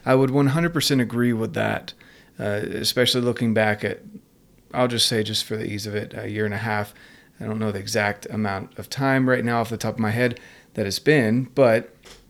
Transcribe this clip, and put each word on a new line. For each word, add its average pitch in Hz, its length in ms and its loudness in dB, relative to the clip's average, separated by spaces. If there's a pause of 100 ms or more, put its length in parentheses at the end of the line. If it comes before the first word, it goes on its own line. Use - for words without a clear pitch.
I 131 100 4
would 131 160 4
one 143 160 4
hundred 170 260 2
percent 139 260 2
agree 120 320 2
with 110 220 -2
that, 107 400 -4 (440)
uh, 104 220 -4 (140)
especially 123 480 0
looking 117 320 0
back 107 320 2
at, 101 160 -4 (720)
I'll 123 160 2
just 117 180 2
say 110 160 2
just 107 220 -4
for 110 100 -6
the 110 160 -4
ease 104 160 -6
of 104 80 -6
it, - 180 -6
a 107 160 -8
year 107 140 -2
and 104 100 -2
a 101 40 -4
half. 107 360 -4 (460)
I 110 60 -8
don't 107 140 -4
know 107 120 -2
the 101 80 -6
exact 104 500 -2
amount 101 480 -4
of 107 120 -14
time 131 400 2
right 123 160 2
now 117 160 0
off 107 80 -4
the 113 80 -6
top 110 160 -4
of - 60 -10
my 107 120 0
head 120 300 0 (320)
that 107 120 -2
it's 98 140 -4
been, 127 460 4 (100)
but 117 400 4 (340)